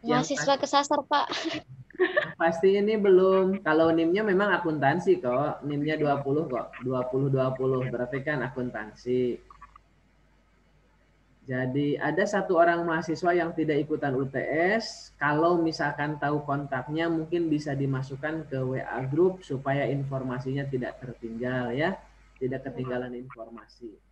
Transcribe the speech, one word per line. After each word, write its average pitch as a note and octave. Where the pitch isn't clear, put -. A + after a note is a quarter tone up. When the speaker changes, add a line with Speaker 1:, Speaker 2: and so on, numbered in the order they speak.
Speaker 1:
Yang A#3+
Speaker 2:
mahasiswa C#4
Speaker 1:
pas- C4
Speaker 2:
kesasar, C#4+
Pak. C#4+
Speaker 1:
Pasti F3
ini G#3
belum. F#3+
Kalau D#3
nim-nya E3
memang G3+
akuntansi E3+
kok. C3
nim-nya D3
dua C#3+
puluh C#3
kok. B2
Dua B2+
puluh, C3+
dua C3
puluh. C3
Berarti B2+
kan C#3
akuntansi. B2
Jadi C3
ada D#3
satu F#3+
orang E3+
mahasiswa E3+
yang E3+
tidak D3+
ikutan D3
U C3+
T C3+
S. -
Kalau D#3
misalkan D3+
tahu D3
kontaknya, C#3+
mungkin E3
bisa D3+
dimasukkan C#3
ke C3+
W C3
A A#2
group F3+
supaya C3+
informasinya C3+
tidak B2+
tertinggal A#2+
ya. E3
Tidak C3
ketinggalan B2+
informasi. A#2